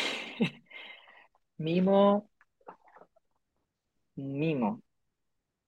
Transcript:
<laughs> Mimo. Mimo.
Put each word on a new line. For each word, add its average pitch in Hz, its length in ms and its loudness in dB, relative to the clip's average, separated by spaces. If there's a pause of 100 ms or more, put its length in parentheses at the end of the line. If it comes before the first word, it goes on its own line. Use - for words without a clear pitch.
(380)
<laughs> - 260 -2 (920)
Mimo. 196 720 4 (1900)
Mimo. 139 640 -2 (840)